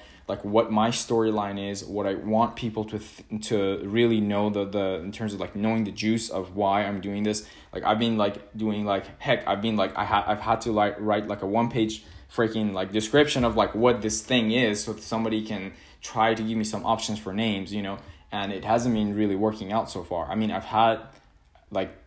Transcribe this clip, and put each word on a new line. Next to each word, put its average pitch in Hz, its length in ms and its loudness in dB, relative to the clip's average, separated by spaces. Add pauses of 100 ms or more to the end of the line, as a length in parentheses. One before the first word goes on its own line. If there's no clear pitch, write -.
(260)
like, 101 180 -6
what 104 260 2
my 110 200 4
storyline 104 800 0
is, 98 140 -8
what 101 220 -4
I 98 80 0
want 110 400 2
people 107 300 -4
to 107 140 -6
th-, - 500 -10
to 98 360 0
really 113 360 4
know 104 300 2
the, 101 160 0
the, 95 300 -2
in 87 140 -8
terms 107 220 -6
of, 98 80 -8
like, 90 160 -8
knowing 110 280 0
the 95 60 -4
juice 110 380 0
of 92 260 -6
why 101 300 2
I'm 101 160 -4
doing 101 220 -4
this. 107 260 -2 (240)
Like, - 120 -8
I've 110 140 4
been, 113 200 2
like, 101 360 -2
doing, 107 300 -2
like, 98 200 0 (160)
heck, - 260 0
I've 101 160 0
been, 110 140 0
like, 95 200 0
I 104 80 -2
ha-, 101 220 2
I've 107 140 0
had 110 220 0
to, 117 100 -2
like, 104 260 2
write, 107 300 0
like, 101 120 -6
a 95 60 -4
one-page 113 580 0 (260)
freaking, 110 440 0
like, 98 180 -4
description 135 520 4
of, 110 120 2
like, 104 180 2
what 110 280 4
this 107 180 -2
thing 117 300 2
is 113 340 2
so 113 80 -4
that - 100 -10
somebody 110 440 -2
can 95 260 -8 (300)
try 113 320 2
to 110 80 -4
give 110 160 -2
me 107 60 0
some 107 200 -6
options 110 340 0
for 95 140 -8
names, 98 400 -2
you 104 80 -4
know, 98 160 -6 (340)
and 101 220 -4
it 95 140 -8
hasn't 120 280 2
been 104 200 0
really 104 220 2
working 104 360 -2
out 110 180 -2
so 90 140 -8
far. 82 260 -4
I 95 40 -4
mean, 107 160 0
I've 95 160 -6
had, 113 320 4 (720)
like, 95 200 -2 (160)